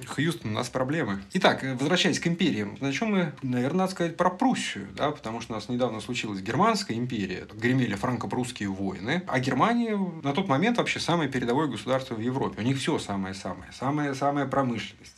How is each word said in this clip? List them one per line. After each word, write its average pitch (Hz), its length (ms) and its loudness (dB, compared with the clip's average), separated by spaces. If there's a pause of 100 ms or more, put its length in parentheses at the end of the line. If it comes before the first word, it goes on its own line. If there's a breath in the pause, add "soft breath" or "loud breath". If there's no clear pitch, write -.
Хьюстон, 147 440 -2
у - 20 -2
нас 120 160 -2
проблемы». 131 520 -2 (120)
Итак, 135 320 4
э, 135 100 -2
возвращаясь 151 440 2
к - 80 -2
империям. 120 520 0
Начнём 139 320 0
мы, 175 300 2
наверное, 131 380 0
надо 185 120 2
сказать 170 240 -2
про 175 140 4
Пруссию, 180 680 0
да, 135 160 2
потому 113 300 -6
что 113 100 -8
у 113 60 -2
нас 104 100 -6
недавно 120 320 0
случилась 107 400 -4
Германская 127 580 2
империя. 101 560 -2
Гремели 117 420 2
франко-прусские 117 760 -2
войны. 98 580 -2
А - 140 0
Германия 208 560 2 (260)
на 139 100 0
тот 190 140 0
момент 190 300 4
вообще - 240 0
самое 165 280 2
передовое 127 440 0
государство 127 400 -2
в 110 60 -4
Европе. 117 420 -2
У - 20 0
них 135 140 2
всё 131 220 0
самое-самое. 95 720 -6
Самое-самое 143 760 0
промышленность, 127 720 -2